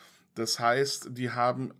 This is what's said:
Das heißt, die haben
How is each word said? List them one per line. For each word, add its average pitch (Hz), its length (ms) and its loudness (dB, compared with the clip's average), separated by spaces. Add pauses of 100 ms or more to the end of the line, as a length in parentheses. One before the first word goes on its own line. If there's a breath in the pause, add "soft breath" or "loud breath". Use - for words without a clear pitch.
(340 loud breath)
Das 113 260 -2
heißt, 123 560 2
die 123 140 -2
haben 123 500 0